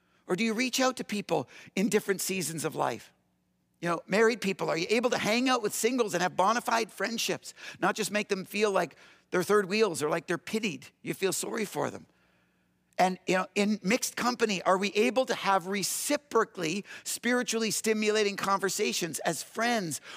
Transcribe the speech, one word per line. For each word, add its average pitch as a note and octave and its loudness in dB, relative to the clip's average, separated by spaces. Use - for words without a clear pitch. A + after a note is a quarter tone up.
Or F#3 2
do G#3+ 0
you A3+ 0
reach B3 -2
out C4 2
to - -8
people F3 -4
in F#3+ 2
different E3+ 2
seasons E3 -4
of D3+ -4
life? C3 -2
You E3 -4
know, E3+ -2
married A3 4
people, F#3 -2
are D3+ 0
you F3+ -2
able A#3 2
to - 2
hang A#3+ 2
out B3+ 2
with G3+ -2
singles A#3 2
and F3 0
have D3+ 0
bona G#3+ 4
fide A3+ 0
friendships, G3+ -4
not F#3+ 2
just F#3+ -2
make G#3 -2
them F#3+ -2
feel G#3 0
like F3+ 0
they're F3+ 2
third G3 4
wheels G3+ 2
or - 0
like E3+ -2
they're E3+ -2
pitied? G3+ -4
You F3 -6
feel F#3 -2
sorry A3 -4
for C#3+ -4
them. - -14
And, F#3 2
you F3+ 4
know, F#3 0
in G3+ 2
mixed A3 0
company, G#3+ 0
are F#3 4
we G3+ 0
able A#3 2
to A3+ -2
have F#3+ 2
reciprocally G3 -2
spiritually A3+ -2
stimulating G#3+ 0
conversations G3 -2
as - -4
friends A3 -2